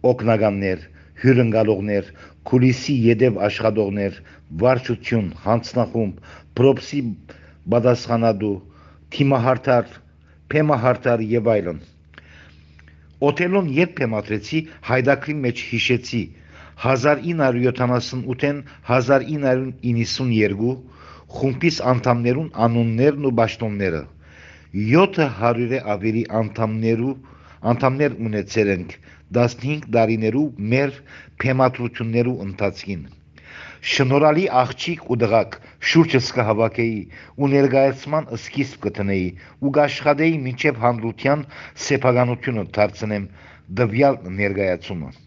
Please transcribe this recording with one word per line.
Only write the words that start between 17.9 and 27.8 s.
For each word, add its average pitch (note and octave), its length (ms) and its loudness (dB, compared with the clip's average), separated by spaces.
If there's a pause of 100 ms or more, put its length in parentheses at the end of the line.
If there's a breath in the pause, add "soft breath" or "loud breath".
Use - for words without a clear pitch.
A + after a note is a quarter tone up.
ութ B2 120 -4
-ին C#3+ 140 -2 (320 loud breath)
հազար B2+ 320 4 (140)
ինը C#3+ 140 0
հարյուր C3 400 -2
իննսուն A#2 460 -2
երկու G#2+ 380 0 (640 loud breath)
խումբիս C3+ 400 0 (140)
անդամներուն B2 600 0 (160)
անուններն A#2 600 2
ու C3 120 0
պաշտոնները։ G2+ 640 -2 (720 loud breath)
Յոթը D3+ 500 2 (140)
հարյուր A#2 320 0 (220)
ավելի A2 280 -2 (160)
անդամներու, A2+ 760 -2 (560 loud breath)
անդամներ C3+ 420 0 (140)